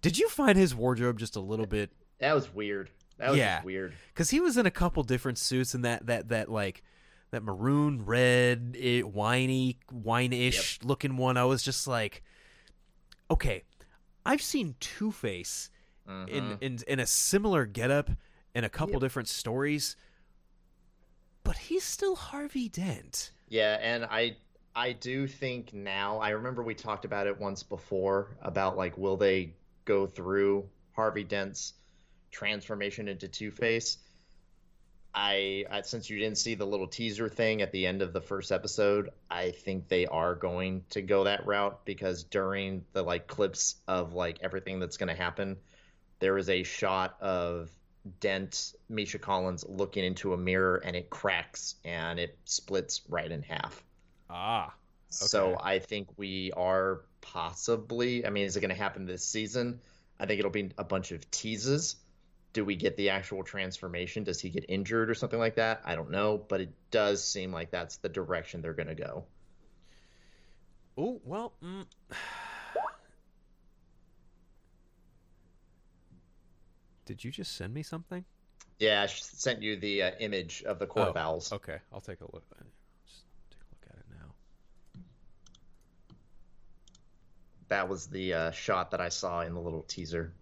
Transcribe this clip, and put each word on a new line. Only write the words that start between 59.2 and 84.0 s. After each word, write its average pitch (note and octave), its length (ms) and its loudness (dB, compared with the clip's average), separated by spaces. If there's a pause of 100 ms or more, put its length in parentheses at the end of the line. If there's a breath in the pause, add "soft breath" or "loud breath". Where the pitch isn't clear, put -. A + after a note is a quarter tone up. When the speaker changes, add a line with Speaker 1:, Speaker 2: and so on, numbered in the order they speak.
Speaker 2:
season? A#2+ 540 -2 (400 soft breath)
I A2 60 -2
think G2+ 140 2
it'll G2+ 120 2
be G2 260 -2
a G2+ 60 -4
bunch F#2+ 300 -2
of D#2+ 180 -12
teases. B2 640 0 (580)
Do A2 100 2
we G2 140 2
get F#2 180 2
the G2 140 2
actual F#2+ 340 -2
transformation? F#2 800 -6
Does F#2 160 -2
he F#2+ 100 -6
get E2+ 200 -4
injured G#2+ 400 0
or A#2 40 2
something A#2 260 -2
like A2+ 160 2
that? A2+ 280 2
I F2 120 -4
don't D#2+ 160 -6
know, G#2 260 2
but G2 240 -2
it F#2 80 -6 (200)
does G#2 340 4
seem F#2 280 -4
like E2+ 200 -6
that's F2 260 -6
the - 100 -6
direction E2 540 -4
they're D#2+ 120 -6
gonna D#2 220 -6
go. D2 300 -8 (1700 soft breath)
Speaker 1:
Oh, G#3 280 -2
well, G#3 360 -8
mm. F3+ 240 -12 (240)
<sighs> - 60 -14 (4000 loud breath)
Did - 180 -12
you B2 80 -6
just E3+ 240 -8
send G#2 180 -8
me D3+ 100 -8
something? F3+ 420 -10 (540)
Speaker 2:
Yeah, G#2 240 6
I - 20 2
sh-, - 160 -4
sent A#2 400 -4
you G#2+ 140 -2
the, G2 280 0
uh, F#2 160 4
image G2 440 -4
of F2+ 160 -4
the G2 80 -2
core G2+ 220 2
Speaker 1:
Oh, - 20 -2
Speaker 2:
vowels. D#2+ 420 -2
Speaker 1:
okay, E2+ 240 -8 (160)
I'll G2 80 -14
take F2+ 200 -14
a E2+ 120 -16
look. E2 100 -18 (640)
Just - 200 -20 (260)
take - 100 -20
a - 100 -20
look - 200 -20
at - 80 -20
it - 100 -20